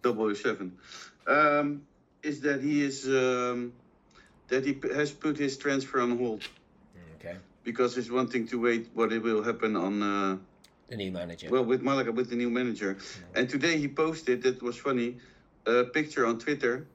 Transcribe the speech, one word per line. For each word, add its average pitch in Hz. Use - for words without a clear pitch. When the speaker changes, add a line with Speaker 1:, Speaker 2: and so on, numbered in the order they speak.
Speaker 1:
double 110
oh 104
seven. 101
Um, 147
is 143
that 143
he 147
is, 135
um, 123
that 135
he 143
p-, 127
has 143
put 143
his 139
transfer 135
on 120
hold. 113
Speaker 2:
Okay. 87
Speaker 1:
Because 120
he's 120
wanting 120
to 123
wait 117
what 110
it 113
will 110
happen 113
on, 98
uh, 101
Speaker 2:
The 123
new 95
manager. 87
Speaker 1:
well, 127
with 117
Malaga, 127
with 117
the 120
new 120
manager. 107
Speaker 2:
Mm. -
Speaker 1:
And 127
today 151
he 143
posted, 156
that 131
was 120
funny, 123
a 123
picture 147
on 117
Twitter 131